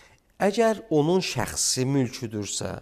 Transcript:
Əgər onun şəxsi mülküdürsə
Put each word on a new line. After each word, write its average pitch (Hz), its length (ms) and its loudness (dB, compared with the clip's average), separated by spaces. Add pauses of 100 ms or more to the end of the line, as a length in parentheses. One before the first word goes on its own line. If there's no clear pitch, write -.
(420)
Əgər 214 480 2
onun 160 320 4
şəxsi - 640 -2
mülküdürsə 110 840 -2 (100)